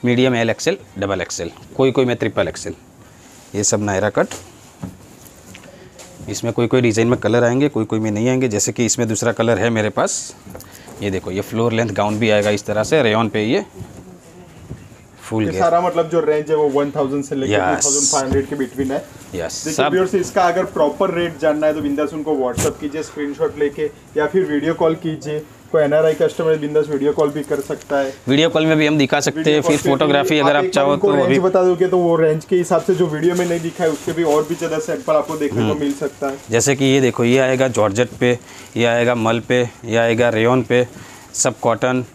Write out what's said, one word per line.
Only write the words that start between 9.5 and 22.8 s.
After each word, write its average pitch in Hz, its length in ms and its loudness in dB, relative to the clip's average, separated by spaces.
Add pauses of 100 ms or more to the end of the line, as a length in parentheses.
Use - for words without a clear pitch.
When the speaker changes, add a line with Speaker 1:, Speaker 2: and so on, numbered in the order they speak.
Speaker 1:
है 113 120 2
मेरे 107 200 0
पास, - 440 -4 (680)
ये 101 80 -2
देखो, 90 200 -6
ये 95 120 -4
floor 113 300 0
length 113 180 0
gown 104 280 0
भी 113 120 2
आएगा 104 200 4
इस 104 160 -2
तरह 107 180 -2
से, 143 180 2
rayon 110 260 2
पे 107 160 -2
ये 139 200 0 (1600)
Full 110 220 -2
Speaker 2:
ये 95 60 0
Speaker 1:
gear। 92 100 -4
Speaker 2:
सारा 170 200 4
मतलब 170 300 0
जो 165 100 2
range 151 300 0
है 156 60 2
वो 151 140 2
वन 143 200 0
थाउजेंड 139 340 -2
से 151 100 -8
लेके 131 180 -2
Speaker 1:
यस। 101 80 2
Speaker 2:
टू 92 60 0 (160)
थाउजेंड 143 220 0
फ़ाइव 139 200 0
हंड्रेड 135 240 0
के 143 80 -6
between 131 360 -4
है। 147 120 -6 (300)
Speaker 1:
यस, 82 300 -8
Speaker 2:
देखिए 156 100 -6
Speaker 1:
सब। 143 180 0
Speaker 2:
viewers, 185 240 0
इसका 185 280 0
अगर 175 280 0
proper 180 420 0
rate 170 240 -4
जानना 151 280 0
है 151 80 2
तो 156 80 -4
बिंदास 143 320 -2
उनको 151 240 -4
WhatsApp 127 420 -2